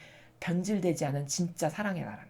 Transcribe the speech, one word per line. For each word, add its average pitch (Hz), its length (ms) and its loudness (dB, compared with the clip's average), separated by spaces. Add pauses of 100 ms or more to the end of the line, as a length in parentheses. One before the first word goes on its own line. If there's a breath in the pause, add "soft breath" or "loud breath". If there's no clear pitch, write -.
(400 loud breath)
변질되지 180 640 2
않은 143 220 0
진짜 170 420 0
사랑의 190 340 -2
나라는. - 260 -10